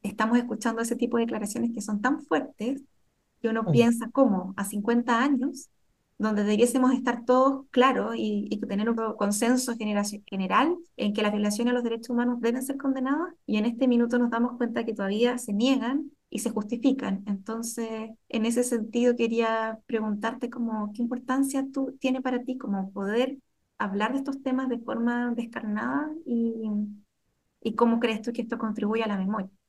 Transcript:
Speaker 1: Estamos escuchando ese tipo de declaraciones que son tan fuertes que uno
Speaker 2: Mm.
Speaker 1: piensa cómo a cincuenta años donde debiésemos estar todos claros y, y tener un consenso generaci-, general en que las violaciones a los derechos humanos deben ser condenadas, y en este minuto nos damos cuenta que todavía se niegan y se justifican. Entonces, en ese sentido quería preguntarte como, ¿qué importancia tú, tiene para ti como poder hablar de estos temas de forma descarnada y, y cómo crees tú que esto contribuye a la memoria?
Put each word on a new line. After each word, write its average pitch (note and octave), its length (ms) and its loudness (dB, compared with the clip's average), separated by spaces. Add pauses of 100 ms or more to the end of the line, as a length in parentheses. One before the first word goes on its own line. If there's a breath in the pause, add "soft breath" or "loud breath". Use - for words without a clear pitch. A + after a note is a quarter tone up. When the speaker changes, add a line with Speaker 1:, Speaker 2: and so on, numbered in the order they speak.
Speaker 1:
Estamos A3 360 0
escuchando A3+ 440 -2
ese A#3 160 -2
tipo A#3 180 -2
de A#3 80 4
declaraciones A#3 500 -2
que G#3 80 -6
son G#3 200 -4
tan C4+ 180 0
fuertes C#4 640 -4 (600)
que A3+ 60 -2
uno A3 160 0
Speaker 2:
Mm. F3+ 80 0
Speaker 1:
piensa A#3 400 6
cómo G3 460 4
a G3 80 -2
cincuenta A#3 580 2
años C#4 460 0 (480)
donde G#3 260 0
debiésemos A#3+ 500 4
estar A#3 320 -2
todos C4 460 4
claros A3 440 4
y, G#3 340 -2
y G#3 120 -4
tener G3+ 280 -2
un A#3 60 2 (200)
consenso A#3 580 2
generaci-, G#3 540 -2
general G3+ 500 2 (180)
en G#3 180 0
que G#3+ 80 -2
las G#3 100 2
violaciones G#3 400 0
a B3 40 2
los A#3+ 80 0
derechos A3+ 280 -4
humanos A#3+ 280 0
deben A#3 220 0
ser C#4 160 -4
condenadas, C4+ 560 -2 (120)
y G#3+ 120 0
en G#3+ 80 2
este A#3+ 220 2
minuto A#3+ 320 4
nos A#3+ 100 2
damos A#3+ 280 0
cuenta A#3 280 -2
que A3 80 -4
todavía G#3+ 440 0
se G#3+ 160 -6
niegan B3+ 580 2 (180)
y G#3 100 -4
se A3+ 120 -2
justifican. G#3 760 0
Entonces, A3+ 840 -6 (180)
en A3 160 0
ese A#3 180 2
sentido A#3+ 520 2
quería A3+ 680 0
preguntarte A3 640 -4
como, A3 440 -4
¿qué A#3+ 80 -6
importancia C4+ 720 0
tú, C4+ 260 -4
tiene C4 220 0
para B3+ 220 -2
ti B3+ 140 -6
como G3 340 -4
poder A3 460 -2 (400)
hablar G#3 360 -2
de C4+ 60 -2
estos C4+ 220 -6
temas C4 280 -2
de A#3 100 -2
forma A#3+ 560 -2
descarnada A#3 760 -4 (160)
y, A3+ 440 -2 (920)
y A3+ 140 -4
cómo A#3 240 2
crees A3+ 220 0
tú A#3+ 100 -4
que A#3 120 -4
esto A3+ 140 -6
contribuye A3 460 -2
a A3 40 -2
la G3+ 100 -2
memoria? G3 320 -4 (200)